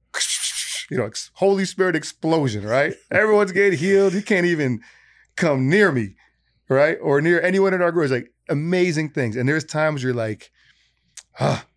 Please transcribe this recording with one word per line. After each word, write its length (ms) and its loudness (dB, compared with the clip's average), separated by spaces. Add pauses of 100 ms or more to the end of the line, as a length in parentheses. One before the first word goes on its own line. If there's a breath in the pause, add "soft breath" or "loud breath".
(920)
you 60 -6
know, 80 -2
ex-, 300 -10
Holy 320 0
Spirit 300 -2
explosion, 680 -2
right? 360 0
<laughs> 80 -18
Everyone's 420 2
getting 260 2
healed. 360 2
You 80 -2
can't 240 0
even 340 0 (560 loud breath)
come 320 0
near 240 4
me, 220 -4 (560 soft breath)
right? 320 2
Or 180 2
near 220 2
anyone 320 2
in 80 0
our 100 2
group. 120 0
It's 80 0
like 200 -4 (160)
amazing 640 0
things. 260 -4
And 100 -2
there's 180 0
times 380 -2
you're 120 -2
like, 360 -6 (880 soft breath)
"Ah, 280 -2 (100)